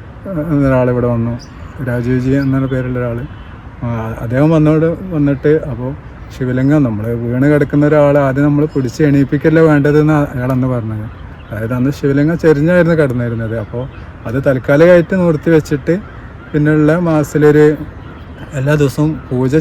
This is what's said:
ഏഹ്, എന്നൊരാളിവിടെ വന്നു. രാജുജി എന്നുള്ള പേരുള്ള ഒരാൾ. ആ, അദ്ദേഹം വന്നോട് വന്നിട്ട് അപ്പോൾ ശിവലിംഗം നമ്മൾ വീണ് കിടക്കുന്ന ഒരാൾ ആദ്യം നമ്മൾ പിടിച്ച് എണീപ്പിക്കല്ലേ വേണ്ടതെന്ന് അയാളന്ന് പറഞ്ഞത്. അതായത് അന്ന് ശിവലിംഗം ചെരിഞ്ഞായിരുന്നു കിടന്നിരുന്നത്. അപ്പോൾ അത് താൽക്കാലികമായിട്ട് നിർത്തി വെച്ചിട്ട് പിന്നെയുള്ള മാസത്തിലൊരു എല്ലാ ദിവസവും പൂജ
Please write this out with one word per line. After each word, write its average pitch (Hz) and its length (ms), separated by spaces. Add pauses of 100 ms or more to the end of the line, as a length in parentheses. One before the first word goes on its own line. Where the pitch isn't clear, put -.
(300)
ഏഹ്, 160 140 (100)
എന്നൊരാളിവിടെ 127 640
വന്നു. 117 200 (540)
രാജുജി 123 500
എന്നുള്ള 135 320
പേരുള്ള 127 300
ഒരാൾ. 120 180 (640)
ആ, 120 60 (340)
അദ്ദേഹം 131 320
വന്നോട് 156 320 (280)
വന്നിട്ട് 143 360 (200)
അപ്പോൾ 123 200 (440)
ശിവലിംഗം 131 520
നമ്മൾ 107 180 (160)
വീണ് 123 300
കിടക്കുന്ന 147 380
ഒരാൾ 147 260 (100)
ആദ്യം 135 220
നമ്മൾ 147 260
പിടിച്ച് 131 360
എണീപ്പിക്കല്ലേ 143 600
വേണ്ടതെന്ന് 151 480 (160)
അയാളന്ന് 127 400
പറഞ്ഞത്. 110 320 (440)
അതായത് 110 280
അന്ന് 127 220
ശിവലിംഗം 147 440
ചെരിഞ്ഞായിരുന്നു 165 560
കിടന്നിരുന്നത്. 120 640
അപ്പോൾ 120 200 (440)
അത് 117 100 (100)
താൽക്കാലികമായിട്ട് 160 720
നിർത്തി 170 340
വെച്ചിട്ട് 151 380 (580)
പിന്നെയുള്ള 151 400 (160)
മാസത്തിലൊരു 151 580 (920)
എല്ലാ 139 220
ദിവസവും 147 280 (200)
പൂജ 127 320